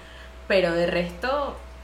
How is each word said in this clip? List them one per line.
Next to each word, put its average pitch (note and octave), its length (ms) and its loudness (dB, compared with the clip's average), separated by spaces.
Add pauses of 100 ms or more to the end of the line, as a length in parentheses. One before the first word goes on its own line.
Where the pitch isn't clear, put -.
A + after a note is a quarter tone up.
(480)
pero F3 240 6
de E3+ 140 4
resto, A#3+ 720 0 (280)